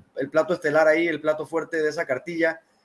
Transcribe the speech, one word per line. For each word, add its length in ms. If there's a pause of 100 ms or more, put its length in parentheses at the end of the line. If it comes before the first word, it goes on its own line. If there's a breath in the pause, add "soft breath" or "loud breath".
(160)
el 140
plato 240
estelar 320
ahí, 220
el 120
plato 260
fuerte 360
de 60
esa 180
cartilla, 540 (240)